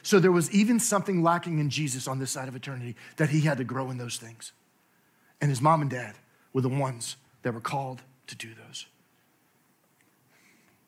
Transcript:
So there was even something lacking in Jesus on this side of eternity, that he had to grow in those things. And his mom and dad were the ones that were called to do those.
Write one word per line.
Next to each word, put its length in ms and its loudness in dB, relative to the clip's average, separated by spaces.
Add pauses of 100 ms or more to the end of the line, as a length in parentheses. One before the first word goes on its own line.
So 160 4
there 140 8
was 180 2
even 300 4
something 420 0
lacking 360 2
in 100 2
Jesus 400 -4
on 100 -4
this 120 -4
side 180 -8
of 80 -10
eternity, 400 -10 (220)
that 100 2
he 140 2
had 160 2
to 60 -2
grow 260 -4
in 80 -8
those 180 -8
things. 360 -18 (880)
And 80 2
his 100 -2
mom 220 6
and 80 -2
dad 240 -8 (400)
were 80 2
the 80 0
ones 480 -4 (240)
that 100 -2
were 80 -10
called 400 -6 (280)
to 60 -16
do 140 -14 (180)
those. 200 -16 (2000)